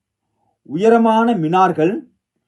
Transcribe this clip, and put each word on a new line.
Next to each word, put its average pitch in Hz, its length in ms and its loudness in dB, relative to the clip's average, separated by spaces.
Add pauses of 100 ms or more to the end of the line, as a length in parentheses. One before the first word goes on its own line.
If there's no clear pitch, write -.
(640)
உயரமான 226 720 0
மினார்கள், 175 600 0 (540)